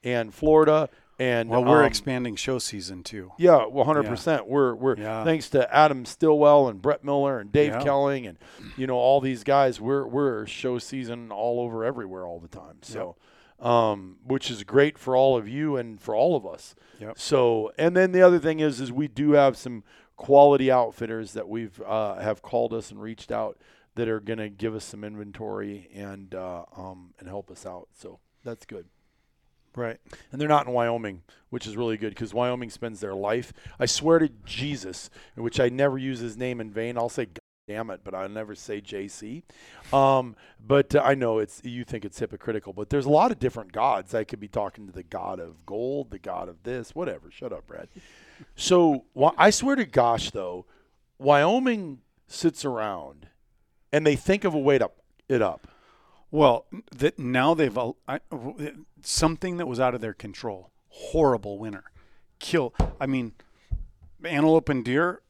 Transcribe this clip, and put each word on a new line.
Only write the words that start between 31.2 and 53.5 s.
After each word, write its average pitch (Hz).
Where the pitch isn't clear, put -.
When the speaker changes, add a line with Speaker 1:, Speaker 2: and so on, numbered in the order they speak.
Speaker 1:
which 120
is 104
really 113
good 104
'cause 104
Wyoming 123
spends 113
their 101
life, 107
I 127
swear 165
to 156
Jesus, 117
which 117
I 123
never 135
use 131
his 113
name 123
in 110
vain. 117
I'll 117
say, 123
"God 87
damn 110
it," 87
but 95
I'll 95
never 107
say 104
J 101
C. 113
Um, 135
but, 135
uh, 143
I 139
know 117
it's, -
you 123
think 104
it's 98
hypocritical, 107
but 104
there's 143
a 139
lot 196
of 208
different 113
gods. 107
I 110
could 110
be 104
talking 104
to 90
the 92
god 90
of 82
gold, 123
the 98
god 90
of 82
this, 120
whatever. 123
Shut 120
up, -
Brad. -
So, 170
Wy-, 143
I 196
swear 269
to 233
gosh, 117
though, 90
Wyoming 170
sits -
around 87